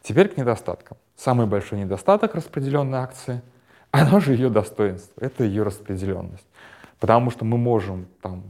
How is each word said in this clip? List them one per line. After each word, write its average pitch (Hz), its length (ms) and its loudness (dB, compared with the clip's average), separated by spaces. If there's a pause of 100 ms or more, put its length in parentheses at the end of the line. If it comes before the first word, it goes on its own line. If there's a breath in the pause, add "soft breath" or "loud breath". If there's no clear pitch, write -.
Теперь 170 280 2
к - 80 -8
недостаткам. 117 600 -4 (180)
Самый 123 320 0
большой 101 320 -4
недостаток 139 560 0
распределённой 139 640 -4
акции — 123 420 -10 (500 soft breath)
оно 151 280 4
же 139 140 2
её 123 160 2
достоинство, 101 720 -2
это 131 220 -4
её 104 200 0
распределённость. 95 840 -6 (520 loud breath)
Потому 120 320 4
что - 140 -8
мы 117 120 0
можем 98 500 0 (140)
там 92 280 -12